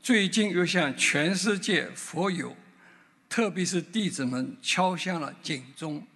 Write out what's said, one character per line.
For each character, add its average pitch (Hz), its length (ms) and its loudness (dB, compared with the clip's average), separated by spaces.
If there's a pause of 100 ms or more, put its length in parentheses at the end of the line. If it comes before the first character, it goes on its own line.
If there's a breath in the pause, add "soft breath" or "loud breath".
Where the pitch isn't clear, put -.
最 208 260 4
近 208 220 2
又 175 160 2
向 165 320 2
全 156 360 2
世 196 240 0
界 160 360 0
佛 180 360 -4
友， 147 240 -6 (720 loud breath)
特 226 240 0
别 175 140 -2
是 180 160 0
弟 196 300 -2
子 131 160 -4
们 127 340 -4
敲 185 340 2
响 175 240 -4
了 143 240 -8
警 135 220 -6 (100)
钟。 156 420 -8